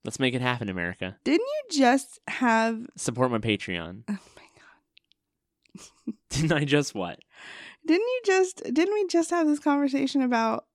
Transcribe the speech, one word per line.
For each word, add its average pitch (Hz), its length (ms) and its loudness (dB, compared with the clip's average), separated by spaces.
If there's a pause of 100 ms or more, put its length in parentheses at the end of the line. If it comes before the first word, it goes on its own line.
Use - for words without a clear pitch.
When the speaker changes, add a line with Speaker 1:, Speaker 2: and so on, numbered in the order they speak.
Speaker 1:
Let's 107 140 -8
make 131 140 2
it 127 80 -2
happen, 123 280 -2
America. 90 560 -6
Speaker 2:
Didn't 370 220 2
you 554 320 -6
just 262 480 2
have 226 580 0 (100)
Speaker 1:
Support 123 360 0
my 117 80 0
Patreon. 98 680 -4
Speaker 2:
Oh, 202 100 -4 (200)
my - 60 -20 (1300)
God. - 460 -14
<laughs> - 80 -20
Speaker 1:
Didn't 156 240 2
I 147 100 2
just 143 320 2
what? 90 240 -6 (680)
Speaker 2:
Didn't 370 220 2
you 508 180 -2
just, 381 380 2
didn't 330 300 2
we 415 140 0
just 339 240 2
have 339 160 2
this 294 120 2
conversation 277 600 0
about 226 540 0